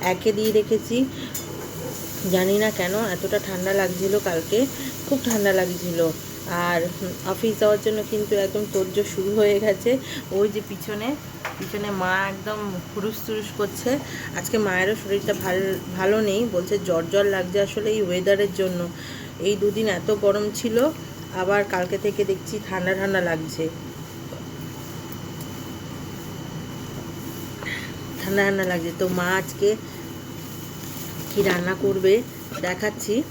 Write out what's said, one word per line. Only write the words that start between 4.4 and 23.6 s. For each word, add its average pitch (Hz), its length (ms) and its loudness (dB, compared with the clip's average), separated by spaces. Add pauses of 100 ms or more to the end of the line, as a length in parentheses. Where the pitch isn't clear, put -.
খুব 277 100 2 (100)
ঠান্ডা 208 320 4
লাগছিল। 175 400 0 (680)
আর 175 140 2 (540)
অফিস 214 280 2
যাওয়ার 208 240 6
জন্য 214 140 2 (120)
কিন্তু 208 220 0 (120)
একদম 202 180 -2 (100)
তোড়জোড় 196 400 0
শুরু 196 260 0
হয়ে 208 260 6
গেছে। 208 260 4 (460)
ওই 202 160 6
যে 214 160 -2
পিছনে, 208 380 -6 (500)
পিছনে 208 320 -4 (120)
মা 185 120 2 (180)
একদম 208 280 -4 (300)
হুরুস 214 360 -4
তুরুস 214 240 -4 (100)
করছে। 208 300 -2 (500)
আজকে 220 260 0
মায়েরও 185 360 4
শরীরটা 202 320 0 (100)
ভাল, 185 140 2 (400)
ভালো 196 200 4 (120)
নেই, 196 120 2 (140)
বলছে 180 200 2 (120)
জ্বর 165 240 4
জ্বর 202 140 6 (100)
লাগছে। 185 220 0 (100)
আসলে 214 280 -2
এই 220 120 2
ওয়েদারের 190 520 4
জন্য, 180 200 2 (680)
এই 208 140 4
দুদিন 208 260 2 (100)
এত 170 120 -2 (140)
গরম 208 220 4 (140)
ছিল, 226 180 2 (640)
আবার 202 200 4 (120)
কালকে 180 320 0
থেকে 208 160 2 (100)
দেখছি - 240 -4 (120)
ঠান্ডা 185 320 0
ঠান্ডা 190 300 2
লাগছে, 160 340 -2 (4000)